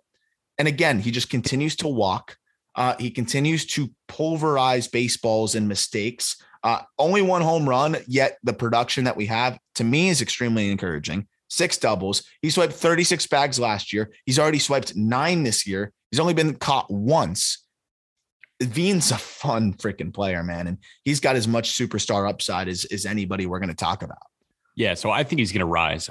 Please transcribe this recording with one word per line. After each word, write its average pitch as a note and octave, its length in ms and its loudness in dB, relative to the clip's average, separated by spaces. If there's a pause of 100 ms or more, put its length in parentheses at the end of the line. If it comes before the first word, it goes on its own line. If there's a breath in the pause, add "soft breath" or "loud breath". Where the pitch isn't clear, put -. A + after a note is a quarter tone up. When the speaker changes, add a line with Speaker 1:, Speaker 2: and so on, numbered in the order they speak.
(560)
Speaker 1:
And D3 120 2
again, D3 320 2
he A2+ 100 -2
just A#2 200 -2
continues C3+ 460 -2
to D#3+ 120 -4
walk. A2 480 -2 (400)
Uh, B2 220 0
he A#2+ 120 -4
continues C#3+ 560 -2
to C#3+ 260 -4 (140)
pulverize D3 800 0
baseballs A2+ 680 0
and G#2+ 120 0
mistakes. G#2 680 -4 (260 loud breath)
Uh, A2+ 200 0 (140)
only F3+ 260 4
one F#3 200 4
home D#3+ 260 2
run, C#3+ 280 2 (100)
yet C3 380 2
the A#2+ 80 0
production A#2+ 520 0
that B2+ 120 0
we G#2 100 -2
have, A#2 320 0 (160)
to - 80 -2
me, D3 280 4
is D#3 120 2
extremely A2+ 480 0
encouraging. F2 560 -4 (220)
Six - 280 0
doubles. G2 460 0 (180 loud breath)
He D#3 100 0
swiped E3 220 2
thirty-six E3+ 540 2
bags C#3 320 2
last A2 340 -2
year. G#2+ 200 -2 (140 soft breath)
He's C3 120 2
already D3+ 220 4
swiped C#3 340 0
nine C3 480 2
this A2+ 240 0
year. G2+ 260 -4 (200)
He's B2 80 2
only E3+ 140 2
been D#3 200 2
caught C3+ 340 0
once. G#2 760 0 (960)
Veen's E3 480 2
a A#2 80 0
fun A2+ 560 -2
freaking F#2+ 400 -6
player, F#2 300 -2
man. F2 240 -6
And F2 100 -6 (240 loud breath)
he's C#3+ 160 0
got C3+ 160 2
as A2+ 140 0
much A#2 240 0
superstar G#2 560 0
upside F#2 400 -4
as, F#2 160 -4
as G2 200 -6
anybody G2 420 -2
we're F2+ 120 -4
gonna F#2 160 -4
talk F2 300 -4
about. - 180 -14 (540)
Speaker 2:
Yeah, G#2 180 0
so G#2+ 160 -2
I B2 140 2
think D3+ 160 0
he's G#2 100 2
gonna F#2 160 0
rise. E2 440 0